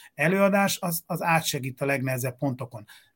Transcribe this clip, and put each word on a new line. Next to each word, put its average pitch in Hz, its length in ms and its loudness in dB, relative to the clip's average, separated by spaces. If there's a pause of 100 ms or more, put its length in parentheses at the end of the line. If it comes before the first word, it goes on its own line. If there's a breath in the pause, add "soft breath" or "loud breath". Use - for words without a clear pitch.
(140 loud breath)
előadás, 196 680 4
az, 175 240 -4
az 165 160 -6
átsegít 151 600 0
a 143 40 0
legnehezebb 131 520 -2
pontokon. 120 480 -6 (300 loud breath)